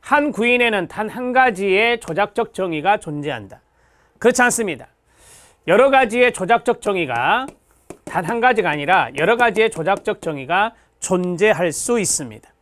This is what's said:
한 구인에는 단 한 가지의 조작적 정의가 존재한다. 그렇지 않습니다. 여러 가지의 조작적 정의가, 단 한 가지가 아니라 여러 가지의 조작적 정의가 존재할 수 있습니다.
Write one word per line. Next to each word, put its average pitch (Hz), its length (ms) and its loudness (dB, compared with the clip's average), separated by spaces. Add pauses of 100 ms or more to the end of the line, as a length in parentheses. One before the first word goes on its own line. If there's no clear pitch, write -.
한 294 320 0
구인에는 226 560 0
단 214 200 -6
한 247 240 -8
가지의 226 680 2
조작적 202 540 -4
정의가 185 440 -2
존재한다. 143 640 -10 (580)
그렇지 247 240 2
않습니다. 208 460 -2 (800)
여러 226 240 6
가지의 247 420 4
조작적 233 480 0
정의가, 175 680 -2 (580)
단 180 200 -4
한 226 160 -4
가지가 220 300 2
아니라 147 480 0
여러 185 180 2
가지의 220 340 2
조작적 196 520 -4
정의가 165 500 -2 (260)
존재할 180 760 0
수 240 280 -2
있습니다. 123 480 -6 (140)